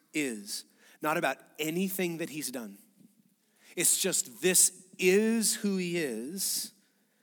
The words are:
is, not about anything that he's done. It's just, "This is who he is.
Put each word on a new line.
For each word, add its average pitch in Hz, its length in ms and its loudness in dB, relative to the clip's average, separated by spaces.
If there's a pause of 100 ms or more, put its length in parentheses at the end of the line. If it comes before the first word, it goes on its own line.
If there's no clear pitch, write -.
(140)
is, 113 500 -4 (360)
not 156 160 0
about 147 220 0 (200)
anything 170 600 -2
that 165 120 -6
he's 139 200 -8
done. 110 260 -10 (1000)
It's 165 220 2
just, 135 440 -2
"This - 300 4 (260)
is 214 560 4
who 196 220 -2
he 175 200 -2
is. 143 760 -4 (500)